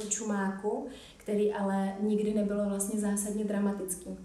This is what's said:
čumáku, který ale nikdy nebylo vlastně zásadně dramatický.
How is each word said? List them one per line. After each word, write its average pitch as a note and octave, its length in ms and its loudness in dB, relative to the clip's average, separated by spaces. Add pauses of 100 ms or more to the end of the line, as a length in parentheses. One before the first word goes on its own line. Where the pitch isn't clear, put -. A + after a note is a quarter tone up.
čumáku, G#3 800 -2 (300)
který G#3 360 2
ale G3 480 2
nikdy G#3+ 320 2
nebylo G3+ 360 2
vlastně G3+ 300 0
zásadně G#3 460 0
dramatický. G3 800 -2